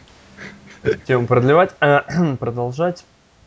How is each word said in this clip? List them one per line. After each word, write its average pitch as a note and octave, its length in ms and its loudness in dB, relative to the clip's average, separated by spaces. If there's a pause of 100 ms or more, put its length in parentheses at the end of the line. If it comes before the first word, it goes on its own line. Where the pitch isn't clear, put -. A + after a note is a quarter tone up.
(840)
я C#3+ 100 0 (140)
тему B2 180 0
продлевать. C3 540 2
А, C#3+ 260 2 (300)
<clears throat> A#2 40 -8
продолжать. B2+ 680 -6 (420)